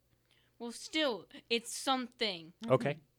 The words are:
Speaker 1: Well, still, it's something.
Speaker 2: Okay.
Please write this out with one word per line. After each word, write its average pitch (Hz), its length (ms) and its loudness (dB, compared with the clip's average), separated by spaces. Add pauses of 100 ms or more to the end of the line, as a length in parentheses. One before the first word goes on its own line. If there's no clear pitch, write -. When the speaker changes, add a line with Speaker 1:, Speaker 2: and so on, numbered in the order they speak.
(580)
Speaker 1:
Well, 233 140 -8
still, 262 540 0 (240)
it's 233 260 0
something. 226 760 -2 (160)
Speaker 2:
Okay. 143 300 4 (200)